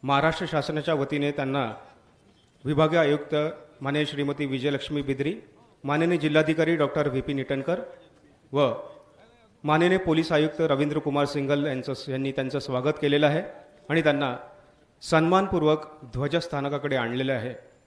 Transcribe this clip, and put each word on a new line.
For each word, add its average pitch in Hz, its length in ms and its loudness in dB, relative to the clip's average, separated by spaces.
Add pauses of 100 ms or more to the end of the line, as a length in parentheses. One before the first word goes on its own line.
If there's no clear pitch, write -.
महाराष्ट्र 143 480 2
शासनाच्या 151 440 0
वतीने 143 360 0
त्यांना 135 420 -2 (920)
विभागीय 156 340 2
आयुक्त 147 360 2 (460)
माननीय 143 240 0
श्रीमती 143 420 -4
विजयलक्ष्मी 139 560 -2
बिद्री, 139 340 -2 (480)
माननीय 160 340 2
जिल्हाधिकारी 156 580 2
डॉक्टर 147 320 2
विपिन 135 300 -2
इटनकर 135 420 -2 (720)
व 135 200 2 (920)
माननीय 170 340 4
पोलीस 160 340 0
आयुक्त 151 280 2
रवींद्र 147 380 2
कुमार 143 260 0
सिंघल 143 420 0
यांचं, 131 260 -4 (160)
यांनी 135 240 -2
त्यांचं 135 260 -4
स्वागत 131 440 -2
केलेलं 147 240 4
आहे 156 160 2 (480)
आणि 160 120 2
त्यांना 139 340 2 (680)
सन्मानपूर्वक 165 1000 2
ध्वजस्थानकाकडे 143 920 -4
आणलेलं 127 360 -2
आहे. 120 420 -8 (120)